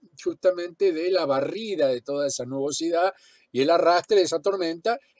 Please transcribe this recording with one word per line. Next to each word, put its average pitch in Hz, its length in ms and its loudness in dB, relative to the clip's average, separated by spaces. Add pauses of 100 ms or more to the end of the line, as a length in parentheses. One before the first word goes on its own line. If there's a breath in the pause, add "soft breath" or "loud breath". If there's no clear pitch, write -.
(240)
justamente 175 680 0
de 165 180 -2
la 180 160 2
barrida 156 600 0
de 123 140 -2
toda 143 260 -4
esa 131 180 -6
nubosidad 160 680 -2 (380 soft breath)
y 123 100 0
el 147 100 2
arrastre 170 460 4
de 185 60 6
esa 160 180 -4
tormenta, 190 580 -2 (200 soft breath)